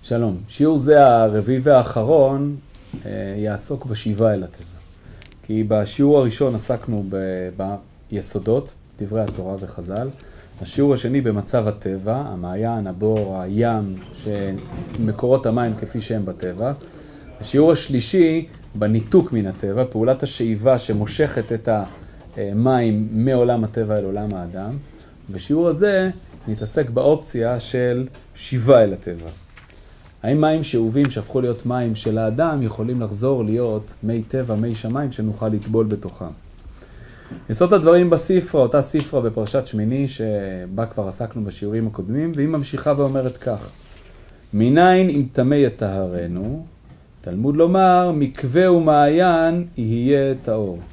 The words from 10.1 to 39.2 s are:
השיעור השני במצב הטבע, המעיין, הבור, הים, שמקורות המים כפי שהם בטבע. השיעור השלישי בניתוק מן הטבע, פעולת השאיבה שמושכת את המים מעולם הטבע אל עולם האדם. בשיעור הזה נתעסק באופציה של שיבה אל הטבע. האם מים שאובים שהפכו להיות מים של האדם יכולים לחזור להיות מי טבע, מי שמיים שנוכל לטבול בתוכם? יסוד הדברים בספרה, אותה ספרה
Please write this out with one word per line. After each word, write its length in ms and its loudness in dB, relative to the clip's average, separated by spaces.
השיעור 340 0
השני 260 0
במצב 480 0
הטבע, 480 -4
המעיין, 680 -6
הבור, 540 -2
הים, 540 -2
שמקורות 1300 -2
המים 280 0
כפי 260 -8
שהם 240 -4
בטבע. 480 -6
השיעור 320 4
השלישי 720 2
בניתוק 580 2
מן 140 0
הטבע, 440 -2
פעולת 320 0
השאיבה 560 0
שמושכת 720 -2
את 160 -4
המים 760 0
מעולם 520 2
הטבע 340 -2
אל 60 -2
עולם 300 -6
האדם. 420 -10
בשיעור 380 0
הזה 420 2
נתעסק 420 -4
באופציה 680 0
של 460 -2
שיבה 500 6
אל 80 0
הטבע. 380 -10
האם 160 2
מים 240 2
שאובים 460 0
שהפכו 300 -4
להיות 260 -4
מים 280 -2
של 240 -2
האדם 440 0
יכולים 380 -4
לחזור 440 -2
להיות 580 -2
מי 200 -2
טבע, 320 -4
מי 200 -2
שמיים 380 -4
שנוכל 360 -4
לטבול 380 0
בתוכם? 380 -8
יסוד 220 4
הדברים 380 6
בספרה, 520 2
אותה 180 2
ספרה 400 -2